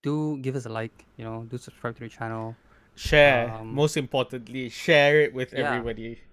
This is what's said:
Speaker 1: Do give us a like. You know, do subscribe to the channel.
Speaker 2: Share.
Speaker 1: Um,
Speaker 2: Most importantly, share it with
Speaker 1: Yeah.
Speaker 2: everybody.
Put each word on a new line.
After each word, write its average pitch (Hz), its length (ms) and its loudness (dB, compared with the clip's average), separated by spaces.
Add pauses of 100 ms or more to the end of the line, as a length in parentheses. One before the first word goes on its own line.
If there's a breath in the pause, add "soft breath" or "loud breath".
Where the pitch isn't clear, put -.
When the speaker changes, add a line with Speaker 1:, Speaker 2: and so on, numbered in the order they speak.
Speaker 1:
Do 151 380 -2
give 131 160 -4
us 123 80 -6
a 117 80 -10
like. 113 320 -8 (140)
You 117 60 -12
know, 113 260 -10
do 123 80 -8
subscribe - 380 -10
to 120 80 -16
the 117 40 -12
channel. 113 480 -10 (400 soft breath)
Speaker 2:
Share. 131 560 4
Speaker 1:
Um, 110 220 -12
Speaker 2:
Most 147 240 0
importantly, 127 720 -6
share 147 500 4
it 143 140 2
with 127 180 -4
Speaker 1:
Yeah. 139 160 -2
Speaker 2:
everybody. 117 520 -6 (120)